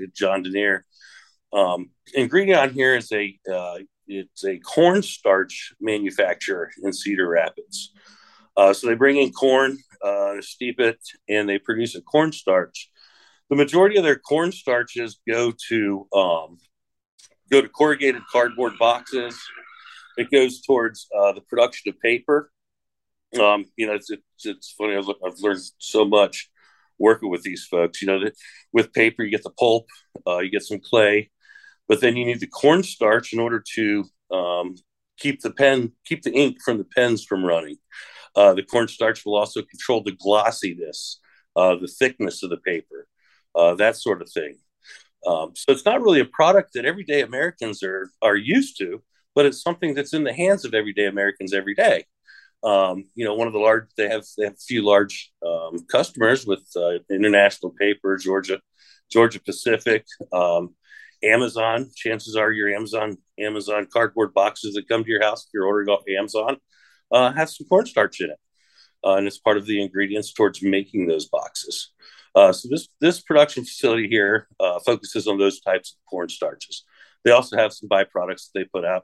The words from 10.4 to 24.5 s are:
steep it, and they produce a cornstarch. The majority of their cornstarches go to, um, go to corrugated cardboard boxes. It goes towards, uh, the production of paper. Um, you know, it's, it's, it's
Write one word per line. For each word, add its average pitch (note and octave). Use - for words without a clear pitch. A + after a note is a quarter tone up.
steep -
it, A2+
and G#2
they G2
produce A2+
a F2+
cornstarch. A#2
The C#3
majority E3+
of F#3
their C#3+
cornstarches B2
go A#2
to, G2+
um, E2+
go C#3
to -
corrugated C#3
cardboard A#2+
boxes. A#2+
It A#2+
goes C3
towards, A#2
uh, G2+
the G2
production A#2+
of F#2+
paper. A#2+
Um, G#2
you A2+
know, G#2+
it's, G#2
it's, -
it's -